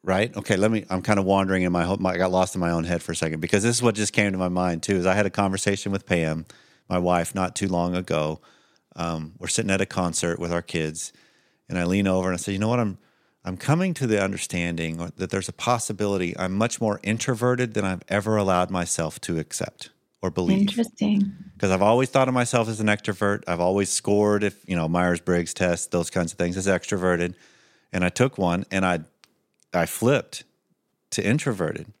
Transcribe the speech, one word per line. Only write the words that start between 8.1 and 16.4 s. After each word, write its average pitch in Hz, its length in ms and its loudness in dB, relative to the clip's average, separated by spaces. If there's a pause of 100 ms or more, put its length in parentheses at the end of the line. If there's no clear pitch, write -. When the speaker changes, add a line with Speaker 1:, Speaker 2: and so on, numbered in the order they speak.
Speaker 1:
Um, 82 420 -6
we're 87 100 -10
sitting 98 220 -2
at 95 100 2
a 98 60 0
concert 85 520 -2
with 85 140 -4
our 85 100 -2
kids 80 500 -6 (560)
and 90 100 -4
I 87 60 0
lean 98 220 2
over 92 220 2
and 90 60 -2
I - 40 -4
say, 101 140 -6
"You 95 60 -4
know 107 100 0
what? 120 120 0
I'm, 101 180 -4 (460)
I'm 95 120 -8
coming 175 380 0
to 139 120 -4
the 107 160 2
understanding 85 760 -4
or, 85 160 -6
that 95 140 -4
there's 95 180 -2
a - 40 -10
possibility 101 880 -2
I'm 92 140 -2